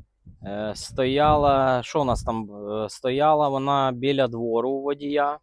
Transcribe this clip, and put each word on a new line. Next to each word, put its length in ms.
Е, 320
стояла, 1080
що 180
у 20
нас 200
там? 460
Е, 200
стояла 600
вона 420
біля 360
двору 420
у 120
водія. 600